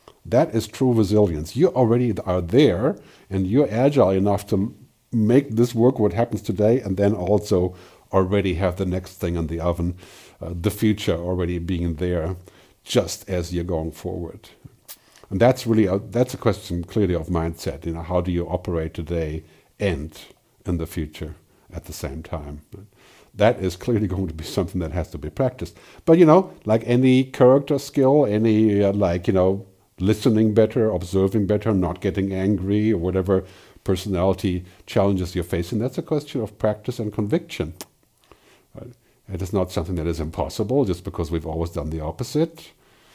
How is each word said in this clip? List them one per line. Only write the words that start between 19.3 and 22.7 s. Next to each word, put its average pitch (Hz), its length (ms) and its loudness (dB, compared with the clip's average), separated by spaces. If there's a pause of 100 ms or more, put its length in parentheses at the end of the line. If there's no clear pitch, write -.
and 82 360 -4 (520)
in 87 100 -2
the 80 80 -6
future 78 500 -10 (380)
at - 120 -12
the - 80 -14
same 73 280 -10
time? 73 400 -10 (720)